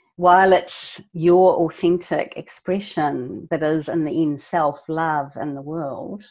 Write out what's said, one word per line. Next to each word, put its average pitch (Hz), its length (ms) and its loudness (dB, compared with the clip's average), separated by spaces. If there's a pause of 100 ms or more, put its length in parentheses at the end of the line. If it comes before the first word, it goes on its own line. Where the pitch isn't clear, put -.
(180)
while 185 360 6
it's - 480 -2 (120)
your 175 420 6
authentic 170 800 -2
expression 151 1160 -6
that 156 120 -2
is 156 260 -2
in 156 160 -2
the 156 160 -2
end 147 180 -2
self, 151 500 -2
love 156 500 -4
in 147 160 -8
the 139 60 -12
world, 156 680 -10